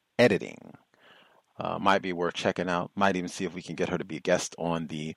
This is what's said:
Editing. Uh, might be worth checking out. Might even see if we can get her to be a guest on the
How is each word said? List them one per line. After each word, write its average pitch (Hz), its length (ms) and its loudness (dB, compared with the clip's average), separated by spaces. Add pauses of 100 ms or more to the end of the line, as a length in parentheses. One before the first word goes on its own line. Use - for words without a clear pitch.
(180)
Editing. 92 560 2 (880)
Uh, 87 160 -4
might 98 240 4
be 92 120 -4
worth 87 200 0
checking 90 360 -2
out. 87 260 0
Might 98 220 4
even 90 100 -4
see - 160 -8
if 85 100 -4
we 90 80 -10
can 82 140 -8
get 87 140 -2
her 85 80 -2
to 78 80 -4
be 80 100 -10
a 71 60 -8
guest - 360 0
on 82 300 -2
the 78 300 -8